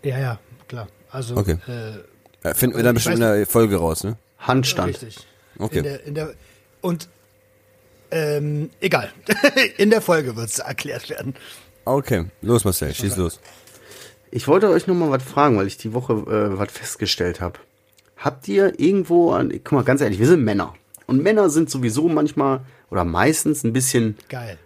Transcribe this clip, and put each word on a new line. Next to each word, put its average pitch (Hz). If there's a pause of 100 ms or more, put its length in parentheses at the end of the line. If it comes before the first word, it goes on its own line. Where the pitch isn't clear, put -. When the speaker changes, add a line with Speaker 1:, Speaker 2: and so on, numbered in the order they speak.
Speaker 1:
Ja, 131
ja, 123 (300)
klar. 113 (220)
Also, 120
Speaker 2:
Okay. 95 (100)
Speaker 1:
äh, 110
Speaker 2:
Ja, 80
finden 123
wir 117
dann 120
Speaker 1:
ich 113
Speaker 2:
bestimmt 165
Speaker 1:
weiß 113
Speaker 2:
in 104
der 104
Folge 110
raus, 80
ne? 113 (200)
Speaker 3:
Handstand. 127 (140)
Speaker 1:
Richtig. - (320)
Speaker 2:
Okay. 110
Speaker 1:
In 156
der, 139
in 147
der, 156 (480)
und, 170 (1000)
ähm, 147 (120)
egal. 156 (340)
<laughs> 269
In 202
der 220
Folge 147
wird's 117
erklärt -
werden. 139 (520)
Speaker 2:
Okay, 123 (160)
los 117
Marcel, 82
schieß 98
los. 87 (920)
Speaker 3:
Ich -
wollte 190
euch 170
noch 185
mal 165
was 131
fragen, 143
weil 98
ich -
die 110
Woche, 127
äh, 104
was 101
festgestellt -
hab. 87 (600)
Habt -
ihr 196
irgendwo 170
an, -
guck -
mal, 135
ganz 139
ehrlich, 104
wir 117
sind 165
Männer. 101 (320)
Und 131
Männer 202
sind 151
sowieso 131
manchmal 147 (300)
oder 92
meistens 139
ein 113
bisschen 120 (120)
Speaker 1:
Geil. 117